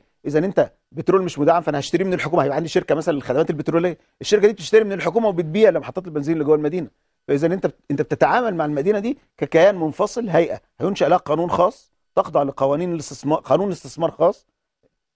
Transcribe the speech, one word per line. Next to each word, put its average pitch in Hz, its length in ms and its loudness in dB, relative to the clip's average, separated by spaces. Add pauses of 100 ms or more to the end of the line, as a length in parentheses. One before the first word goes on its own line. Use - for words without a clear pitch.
(260)
اذا 147 120 0
انت 175 340 0 (200)
بترول 175 300 0
مش 175 160 -6
مدعم، 165 240 4
فانا 147 160 -4
هشتري 180 260 -2
من 185 100 -2
الحكومه، 156 300 0
هيبقى 139 120 -2
عندي 160 120 -4
شركه - 260 0
مثلًا 160 200 -2
للخدمات 143 360 -2
البتروليه، 160 480 -2 (220)
الشركه 202 260 4
دي 226 60 6
بتشتري 214 320 4
من 196 80 -4
الحكومه 185 360 0
وبتبيع 180 420 4
لمحطات 160 360 -6
البنزين 151 280 -4
اللي 151 100 -2
جوه 151 100 4
المدينه. 151 340 -2 (400)
فاذا 143 180 0
انت، 175 240 0 (200)
انت 143 120 -2
بتتعامل 180 520 0
مع 160 100 -2
المدينه 151 340 -2
دي 220 200 -4 (180)
ككيان 180 420 4
منفصل، 190 500 -4
هيئه 165 320 0 (200)
هينشا 180 240 -2
لها 165 140 2
قانون 160 320 -2
خاص، - 420 -2 (240)
تخضع 160 260 0
لقوانين 143 500 -2
الاستثمار، 147 480 -6
قانون 185 300 0
استثمار 156 400 -6
خاص، - 360 0 (680)